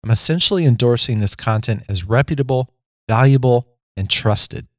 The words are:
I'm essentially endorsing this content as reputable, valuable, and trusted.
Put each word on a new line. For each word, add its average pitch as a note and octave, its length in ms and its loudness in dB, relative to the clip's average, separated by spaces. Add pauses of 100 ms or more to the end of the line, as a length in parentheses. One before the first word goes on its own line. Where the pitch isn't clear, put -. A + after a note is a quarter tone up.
I'm A2 80 -2
essentially E3+ 540 0
endorsing A#2+ 560 2
this G2+ 140 -2
content A2 520 -4
as F#2+ 160 -4
reputable, B2+ 720 -2 (340)
valuable, B2+ 640 2 (260)
and G2 140 -6
trusted. - 580 0 (120)